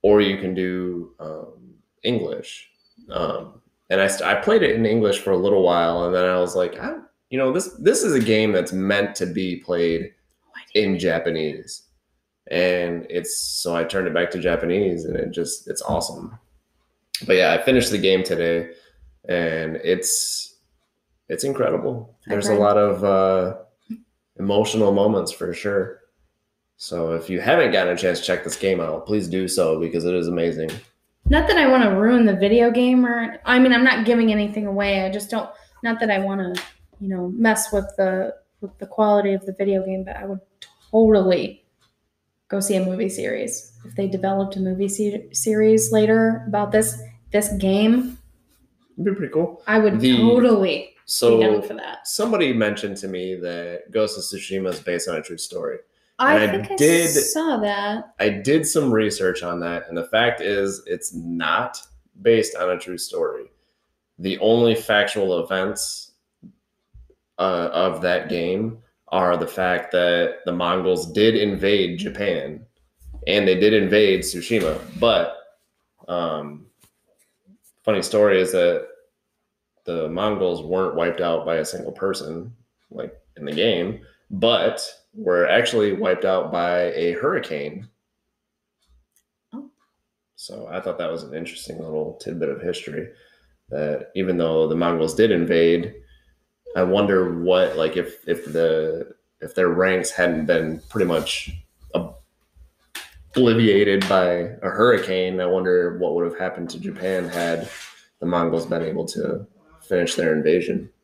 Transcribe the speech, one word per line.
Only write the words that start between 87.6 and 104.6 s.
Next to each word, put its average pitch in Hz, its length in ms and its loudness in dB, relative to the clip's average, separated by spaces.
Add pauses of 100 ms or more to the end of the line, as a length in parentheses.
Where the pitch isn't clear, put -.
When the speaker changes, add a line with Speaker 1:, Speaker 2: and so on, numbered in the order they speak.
Speaker 2:
Oh. 269 160 -16 (640)
Speaker 1:
So 53 320 -16
I 90 140 -8
thought 90 160 -6
that 82 140 -4
was 82 120 -8
an 67 100 -16
interesting 82 460 -12
little 78 420 -6
tidbit 80 280 -6
of - 120 -8
history, - 480 -8 (600)
that 76 460 -6
even 92 220 -2
though 80 300 2
the 80 80 -2
Mongols 82 400 0
did 110 160 4
invade, 85 640 2 (840)
I 92 80 2
wonder 92 580 2
what, 90 360 2
like, 80 200 0
if, - 300 -8
if 82 180 -4
the, 80 720 -2 (260)
if 78 140 -12
their 90 140 2
ranks 92 420 0
hadn't 82 340 0
been 80 440 0
pretty 95 180 -2
much 80 440 -4 (1800)
obliviated 104 760 4
by 92 160 4 (360)